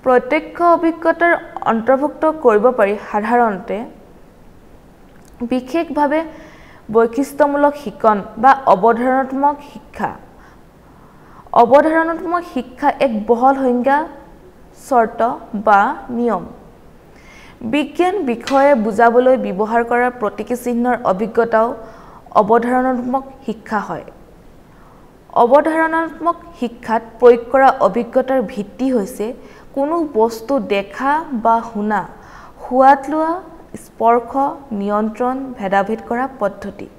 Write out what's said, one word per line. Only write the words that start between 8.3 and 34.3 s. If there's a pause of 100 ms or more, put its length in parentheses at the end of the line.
বা (220)
অৱধাৰণাত্মক (160)
শিক্ষা। (1500)
অৱধাৰণাত্মক (100)
শিক্ষা (160)
এক (160)
বহল (100)
সংজ্ঞা, (920)
চৰ্ত (480)
বা (360)
নিয়ম। (1300)
বিজ্ঞান (140)
বিষয়ে (140)
বুজাবলৈ (100)
ব্যৱহাৰ
কৰা (140)
প্ৰতীকী
চিহ্নৰ (160)
অভিজ্ঞতাও (720)
অৱধাৰণাত্মক (220)
শিক্ষা
হয়। (1400)
অৱধাৰণাত্মক (220)
শিক্ষাত (180)
প্ৰয়োগ (100)
কৰা (180)
অভিজ্ঞতাৰ (120)
ভিত্তি
হৈছে (480)
কোনো (180)
বস্তু (200)
দেখা (320)
বা (140)
শুনা, (640)
সোৱাদ (120)
লোৱা, (500)
স্পৰ্শ, (480)